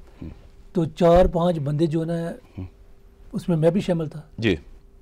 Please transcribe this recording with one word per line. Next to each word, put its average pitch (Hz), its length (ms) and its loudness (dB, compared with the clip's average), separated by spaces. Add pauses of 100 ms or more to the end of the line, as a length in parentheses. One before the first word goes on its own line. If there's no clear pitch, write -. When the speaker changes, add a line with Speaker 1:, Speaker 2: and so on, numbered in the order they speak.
(200)
Speaker 1:
हम्म। - 120 -14 (420)
Speaker 2:
तो 165 120 0
चार 170 420 4
पांच 170 300 0
बंदे 147 280 -2
जो 160 140 -2
है 160 60 -6
ना, 170 220 -4 (280)
Speaker 1:
हम्म। 92 100 -12 (680)
Speaker 2:
उसमें 190 220 -2
मैं 160 160 2
भी 202 80 0
शामिल 165 280 -4
था। 151 220 -16 (100)
Speaker 1:
जी। 101 180 2 (440)